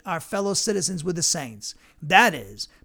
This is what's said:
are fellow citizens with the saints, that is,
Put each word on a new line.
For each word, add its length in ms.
are 140
fellow 340
citizens 500
with 120
the 80
saints, 520
that 320
is, 360